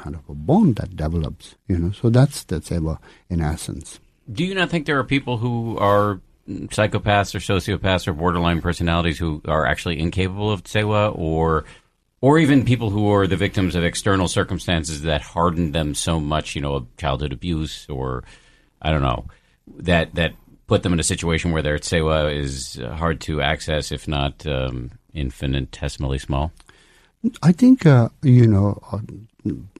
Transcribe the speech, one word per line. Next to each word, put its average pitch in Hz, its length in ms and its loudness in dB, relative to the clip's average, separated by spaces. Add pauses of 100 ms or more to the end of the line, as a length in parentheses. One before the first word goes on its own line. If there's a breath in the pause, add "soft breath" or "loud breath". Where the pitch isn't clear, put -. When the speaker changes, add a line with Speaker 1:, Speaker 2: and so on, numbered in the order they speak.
Speaker 1:
kind 73 140 -12
of 78 140 -14
a 73 60 -12
bond 135 400 4
that 92 200 -6
develops, 80 600 -4 (120)
you 95 100 2
know. 85 140 0
So - 180 -2
that's, 131 340 4
that's - 280 -6
ever 80 280 -2 (300 soft breath)
in 87 120 0
essence. - 580 -6 (320)
Speaker 2:
Do 139 140 -4
you 190 80 -4
not 180 160 0
think 165 160 -2
there 147 140 0
are 127 40 0
people 131 340 -2
who 117 420 -4
are 101 400 2 (280)
psychopaths 101 880 0
or 104 60 -6
sociopaths 92 680 0
or 92 60 -2
borderline 85 480 0
personalities 85 560 0
who 80 280 -4
are 78 200 0
actually 80 340 -2
incapable 92 520 -2
of 98 120 -4
tsewa, 107 540 0
or, 80 480 0 (560 loud breath)
or 143 160 6
even 143 260 4
people 117 280 0
who 104 200 2
are 101 140 4
the 90 100 2
victims 90 400 0
of 85 80 2
external 95 440 0
circumstances 82 760 -2
that 76 200 -2
hardened 85 520 0
them 76 220 -2
so 82 240 -2
much, 76 360 -4
you 80 60 -4
know, 69 260 -4 (100)
childhood 69 360 -2
abuse, 78 560 -6
or, 64 340 -6 (580 soft breath)
I 78 100 -2
don't 76 100 2
know, 62 240 -2 (520 soft breath)
that, 85 380 0
that 82 180 -2 (340)
put 101 160 2
them 90 100 0
in 82 60 2
a 78 40 -2
situation 85 480 0
where 80 100 0
their 73 160 0
tsewa 78 560 0
is, 69 460 -6
uh, 60 160 -10
hard 80 260 -2
to 76 200 -4
access, 76 500 -2
if 73 160 -4
not, 73 400 -2
um, 64 440 -4 (220)
infinitesimally 67 1080 -4
small? 71 320 -4 (920 soft breath)
Speaker 1:
I 160 80 6
think, 254 340 6
uh, 127 240 8 (120)
you 123 260 8
know, 101 340 4 (100)
uh, 98 80 -4 (800)